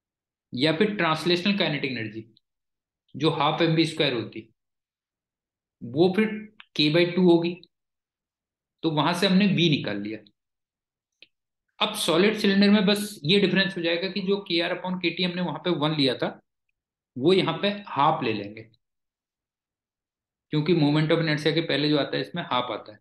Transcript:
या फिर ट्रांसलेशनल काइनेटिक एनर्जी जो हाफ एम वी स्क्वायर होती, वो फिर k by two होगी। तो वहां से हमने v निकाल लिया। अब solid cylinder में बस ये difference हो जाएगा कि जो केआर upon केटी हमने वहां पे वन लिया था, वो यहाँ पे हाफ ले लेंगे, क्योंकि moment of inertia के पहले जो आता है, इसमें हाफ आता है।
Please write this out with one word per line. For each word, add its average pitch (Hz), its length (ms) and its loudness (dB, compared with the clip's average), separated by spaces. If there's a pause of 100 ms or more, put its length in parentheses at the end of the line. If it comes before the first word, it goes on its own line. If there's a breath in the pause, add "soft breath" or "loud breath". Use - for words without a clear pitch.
(520)
या 151 240 0
फिर 208 200 0
ट्रांसलेशनल 175 600 0
काइनेटिक 147 320 -2
एनर्जी 110 360 -10 (880)
जो 143 180 0
हाफ 156 300 0
एम 160 120 4
वी 160 120 4
स्क्वायर 147 280 -2
होती, 107 340 -8 (1300)
वो 156 340 2
फिर 220 120 2 (500)
k 151 160 4
by 175 100 6 (100)
two 185 160 6
होगी। 170 300 2 (1200)
तो 165 80 0
वहां 151 240 0
से 196 120 0
हमने 190 220 4
v 165 220 2
निकाल 101 300 -2
लिया। 107 180 -10 (1600)
अब 214 180 -4
solid 196 420 2
cylinder 202 320 4
में 208 160 4
बस 208 380 -2
ये 190 160 2
difference 185 360 0
हो 175 60 -6
जाएगा 170 260 -2
कि 185 120 -6
जो 190 160 -2 (120)
केआर 170 260 -2
upon 185 280 -6
केटी 165 220 -2
हमने 180 180 -4
वहां 156 160 -6
पे 180 200 -4
वन 160 180 0
लिया 135 180 0
था, - 260 -6 (760)
वो 131 160 2
यहाँ 160 300 2
पे 202 60 0 (200)
हाफ 147 360 0
ले 113 80 -2
लेंगे, 104 300 -8 (1900)
क्योंकि 151 220 2
moment 151 380 2
of 160 100 2
inertia 151 320 0
के 165 60 0
पहले 147 280 -2
जो 151 100 2
आता 139 180 -2
है, 143 60 -2
इसमें - 200 -8
हाफ 123 300 -4
आता 104 200 -12
है। 107 80 -20